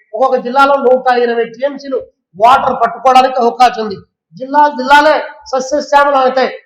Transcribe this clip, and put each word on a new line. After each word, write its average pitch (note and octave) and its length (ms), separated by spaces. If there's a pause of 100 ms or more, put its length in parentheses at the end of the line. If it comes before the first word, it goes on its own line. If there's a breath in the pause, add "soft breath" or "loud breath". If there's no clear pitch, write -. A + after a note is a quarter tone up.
(140)
ఒక్కొక్క B3+ 260
జిల్లాలో C#4 340
నూట B3+ 440
ఇరవై A#3 280
టీఎంసీలు C4+ 520 (480)
వాటర్ C4 300
పట్టుకోవడానికి B3+ 640
అవకాశం A#3 440
ఉంది. G3+ 120 (380)
జిల్లా C4+ 340
జిల్లాలే C#4+ 560 (320)
సస్యశ్యామలం C#4+ 600
అవుతాయి. C4 320 (180)